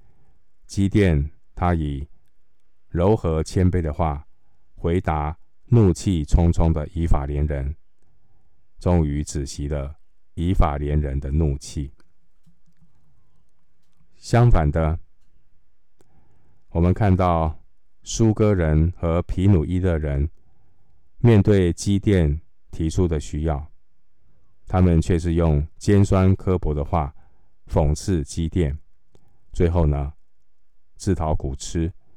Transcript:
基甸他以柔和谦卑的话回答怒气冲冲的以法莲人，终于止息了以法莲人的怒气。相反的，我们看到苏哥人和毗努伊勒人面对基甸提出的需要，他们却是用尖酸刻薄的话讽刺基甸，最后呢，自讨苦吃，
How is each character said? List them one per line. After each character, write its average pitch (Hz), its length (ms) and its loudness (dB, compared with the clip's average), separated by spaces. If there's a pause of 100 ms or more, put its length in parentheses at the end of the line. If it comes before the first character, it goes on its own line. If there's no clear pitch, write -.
(640)
基 98 240 -2
甸 85 400 2 (280)
他 90 180 0
以 73 320 -6 (840)
柔 95 280 2
和 80 260 -2
谦 90 260 0
卑 90 120 0
的 78 120 -4
话 76 320 -4 (520)
回 85 240 -2
答 78 360 -4 (320)
怒 107 240 6
气 82 320 -2
冲 87 280 2
冲 82 200 2
的 76 160 -4
以 82 180 -4
法 73 200 2
莲 71 200 -4
人， 71 280 -6 (1040)
终 87 260 2
于 73 200 -2
止 73 200 -8
息 71 220 -10
了 73 320 -8 (360)
以 85 180 -2
法 80 240 2
莲 73 240 -2
人 69 180 -4
的 67 140 -8
怒 73 260 0
气。 - 320 -10 (2250)
相 120 340 2
反 78 220 6
的， 80 300 0 (1700)
我 85 120 -2
们 87 140 4
看 95 220 2
到 85 420 0 (440)
苏 110 300 0
哥 104 220 2
人 80 420 2
和 85 260 -2
毗 92 260 0
努 87 160 4
伊 87 160 -4
勒 90 160 0
人 73 340 -4 (880)
面 113 240 6
对 92 300 4
基 101 260 -2
甸 82 420 2 (300)
提 80 200 -4
出 90 180 0
的 80 100 -2
需 76 240 -8
要， 78 300 -4 (920)
他 92 160 2
们 85 180 4
却 87 180 0
是 82 160 -2
用 78 320 2 (120)
尖 101 260 4
酸 95 320 4
刻 92 220 -2
薄 76 160 -4
的 71 100 -4
话 73 280 -4 (540)
讽 76 280 0
刺 85 280 -2
基 82 260 -6
甸， 78 300 -2 (720)
最 - 180 0
后 87 180 0
呢， 71 260 -2 (840)
自 95 200 -4
讨 78 200 -2
苦 67 220 -6
吃， 85 360 -6 (240)